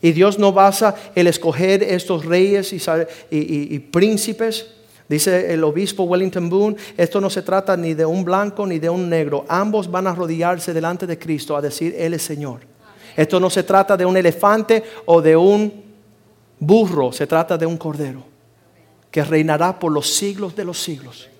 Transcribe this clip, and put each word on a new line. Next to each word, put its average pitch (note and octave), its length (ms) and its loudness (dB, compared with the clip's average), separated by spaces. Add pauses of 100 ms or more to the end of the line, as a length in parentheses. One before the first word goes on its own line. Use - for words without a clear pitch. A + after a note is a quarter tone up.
Y E3+ 100 4
Dios G3 300 4
no G3 120 4
basa G3 440 4 (180)
el F3+ 140 4
escoger F3 560 0
estos F3 400 -2
reyes F#3+ 480 2
y F#3 80 -8
sa-, E3 260 -2 (240)
y, D#3 60 -4
y, D3 340 -4
y C#3+ 80 -6
príncipes. A3 880 0 (420)
Dice F3 460 0
el D#3+ 80 0
obispo D#3 400 -2
Wellington F3+ 480 -2
Boone, G#3 260 0 (200)
"Esto F3 240 0
no G3 100 -2
se F#3+ 120 -6
trata F#3+ 340 0
ni E3 180 -4
de D#3+ 100 0
un F3 200 0
blanco G3+ 420 -2
ni E3+ 140 -4
de E3 100 -2
un F3+ 180 -2
negro. D3+ 400 -2
Ambos G3+ 400 -2
van F#3 200 -2
a - 20 0
arrodillarse E3+ 640 -4
delante E3+ 320 -4
de E3 100 -6
Cristo D#3 400 -6
a C#3+ 60 -4
decir, D#3+ 340 -6
'Él E3+ 180 -4
es D#3 80 -6
Señor'". C#3+ 400 -10 (540)
Esto D#3 220 2
no F3+ 120 2
se F3+ 120 0
trata G3 340 4
de F3+ 80 0
un F#3 120 2
elefante G#3 680 2 (240)
o E3+ 160 6
de D#3+ 140 6
un G#3 480 2 (720)
burro. E3 540 2
Se D3 160 -6
trata E3 280 0
de D#3+ 100 -2
un E3 100 -4
cordero D3 560 -10 (800)
que D#3 120 0
reinará D#3+ 560 0
por E3 140 -2
los D3 220 -2
siglos G3+ 420 -6
de G#3 80 -6
los F3 140 -8
siglos. C3 500 -12 (120)